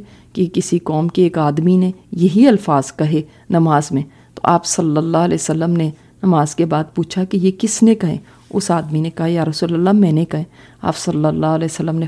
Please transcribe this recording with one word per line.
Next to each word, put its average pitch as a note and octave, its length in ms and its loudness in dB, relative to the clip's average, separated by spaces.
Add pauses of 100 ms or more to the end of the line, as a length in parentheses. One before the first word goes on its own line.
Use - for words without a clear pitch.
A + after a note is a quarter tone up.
(320)
کہ F#3 220 0
کسی F3 240 -2
قوم D#3+ 300 -2
کے F3+ 140 0
ایک F3 160 2
آدمی D#3+ 380 2
نے F#3 140 2 (220)
یہی F#3 360 4
الفاظ E3 480 2
کہے D#3 260 0 (280)
نماز D#3+ 420 2
میں، C#3 100 -2 (320)
تو - 100 -18
آپ E3+ 220 2
صلی D#3+ 300 -2
اللہ E3 220 0
علیہ E3+ 220 0
وسلم D#3+ 300 -2
نے E3 200 0 (320)
نماز D#3 320 2
کے E3+ 100 0
بعد D#3 200 -2 (100)
پوچھا F3+ 300 -4
کہ F#3+ 120 -4
یہ F#3+ 220 2
کس - 240 0
نے A3+ 120 6
کہے؟ G3 220 -4 (340)
اس G3 200 -4
آدمی D#3 300 -2
نے D#3+ 100 -2
کہا، E3 160 -4
"یا E3 180 0
رسول E3 300 -2
اللہ، F3+ 180 2
میں G3+ 200 4
نے D#3 120 2
کہے۔" D#3+ 200 -6 (380)
آپ - 140 -4
صلی D#3 280 -2
اللہ D#3 220 0
علیہ D#3+ 180 0
وسلم D#3+ 340 -4
نے E3 100 -4